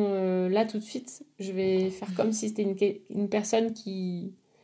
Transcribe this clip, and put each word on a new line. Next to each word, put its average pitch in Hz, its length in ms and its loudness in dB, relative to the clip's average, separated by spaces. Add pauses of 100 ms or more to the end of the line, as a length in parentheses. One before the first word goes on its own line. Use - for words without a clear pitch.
euh, 185 400 2
là, 208 180 4
tout 220 140 -6
de 214 40 -8
suite, - 420 -10 (120)
je 196 140 -8
vais 190 380 2
faire 202 260 -8
comme 220 160 2
si 220 160 -2
c'était 214 160 -2
une, 196 120 0 (340)
une 202 200 0
personne 226 440 2
qui 185 600 -6 (300)